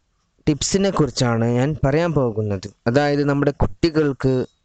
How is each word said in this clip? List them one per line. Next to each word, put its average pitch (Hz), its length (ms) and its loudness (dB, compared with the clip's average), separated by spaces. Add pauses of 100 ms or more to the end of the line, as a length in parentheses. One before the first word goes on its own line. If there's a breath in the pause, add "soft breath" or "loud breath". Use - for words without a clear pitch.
(480)
ടിപ്സിനെ 190 420 0
കുറിച്ചാണ് 120 560 0
ഞാൻ 120 380 0
പറയാൻ 156 300 0
പോകുന്നത്. 107 540 -2 (200)
അതായത് 143 360 2
നമ്മുടെ 143 280 2
കുട്ടികൾക്ക്, 143 920 0 (200)